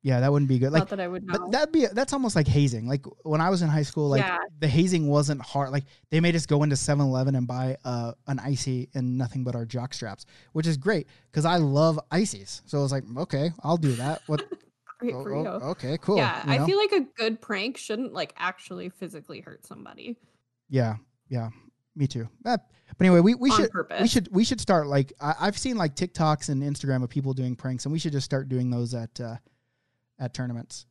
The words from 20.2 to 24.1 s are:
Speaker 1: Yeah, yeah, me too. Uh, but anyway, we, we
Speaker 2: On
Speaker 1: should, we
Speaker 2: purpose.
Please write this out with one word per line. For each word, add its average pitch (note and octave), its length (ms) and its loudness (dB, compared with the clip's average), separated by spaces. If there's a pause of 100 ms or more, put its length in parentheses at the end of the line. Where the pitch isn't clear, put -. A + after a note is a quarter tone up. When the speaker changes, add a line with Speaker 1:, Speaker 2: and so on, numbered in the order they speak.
Speaker 1:
Yeah, A#2 280 0 (340)
yeah, A#2 180 -6 (480)
me C#3+ 100 -2
too. A#2 220 -6 (160)
Uh, A#3 140 0 (400)
but F#3 80 6
anyway, F3+ 140 8
we, G#3+ 160 6
we B3 120 2
Speaker 2:
On A3+ 80 6
Speaker 1:
should, - 80 4
we - 60 0
Speaker 2:
purpose. - 400 0